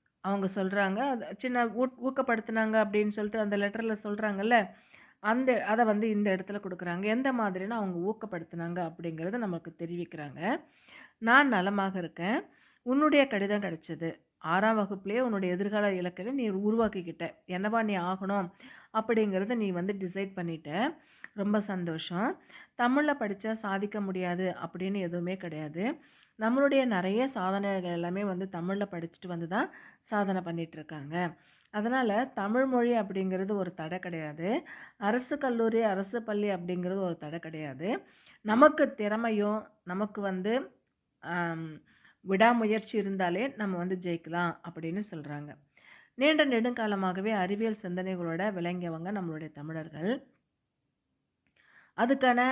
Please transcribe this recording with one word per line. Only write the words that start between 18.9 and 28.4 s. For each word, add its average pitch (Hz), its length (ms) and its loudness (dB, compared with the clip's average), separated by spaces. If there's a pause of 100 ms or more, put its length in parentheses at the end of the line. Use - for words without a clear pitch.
அப்படிங்கிறத 220 640 2
நீ 214 160 0
வந்து 180 220 -2
டிசைட் 196 440 -4
பண்ணிட்ட. 170 600 -4 (400)
ரொம்ப 208 240 2
சந்தோஷம். 180 680 -2 (500)
தமிழ்ல 269 360 4
படிச்சா 220 400 -4
சாதிக்க 208 460 -4
முடியாது 185 460 -2 (140)
அப்படின்னு 190 400 -4
எதுவுமே 175 360 -2
கிடையாது. 160 480 -6 (540)
நம்மளுடைய 269 460 4
நிறைய 202 440 2
சாதனைகள் 190 640 -2
எல்லாமே 175 300 -2
வந்து 190 240 -2